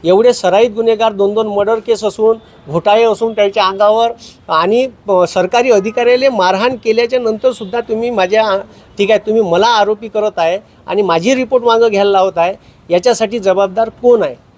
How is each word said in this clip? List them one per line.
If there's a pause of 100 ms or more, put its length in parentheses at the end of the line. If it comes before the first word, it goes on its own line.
एवढे
सराईत
गुन्हेगार,
दोन
दोन
मर्डर
केस
असून, (340)
घोटाळे
असून
त्याच्या
अंगावर (380)
आणि, (220)
अ,
सरकारी
अधिकाऱ्याला
मारहाण
केल्याच्या
नंतरसुद्धा
तुम्ही
माझ्या, (400)
ठीक
आहे,
तुम्ही
मला
आरोपी
करत
आहे (280)
आणि
माझी
रिपोर्ट
मागं
घ्यायला
लावत
आहे, (360)
याच्यासाठी
जबाबदार
कोण
आहे? (120)